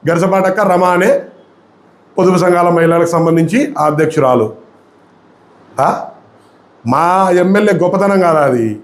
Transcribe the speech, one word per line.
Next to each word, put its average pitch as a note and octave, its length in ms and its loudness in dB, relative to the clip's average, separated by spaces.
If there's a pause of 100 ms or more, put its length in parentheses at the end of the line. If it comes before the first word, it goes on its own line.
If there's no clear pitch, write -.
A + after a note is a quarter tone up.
గరిసపాటక్క F#3+ 520 0 (120)
రమ F3+ 120 2 (120)
అనే F#3+ 140 0 (1040)
పొదుపు F3+ 260 2
సంఘాల F3 340 2
మహిళలకు E3+ 380 0
సంబంధించి E3 440 0 (220)
ఆ D3+ 100 0
అధ్యక్షురాలు. C#3 560 0 (1400)
ఆ? - 20 2 (1040)
మా D3+ 120 0 (380)
ఎమ్మెల్యే G3+ 380 2
గొప్పతనం G3 460 0
కాదా D#3 240 2
అది? A#2 160 -2 (160)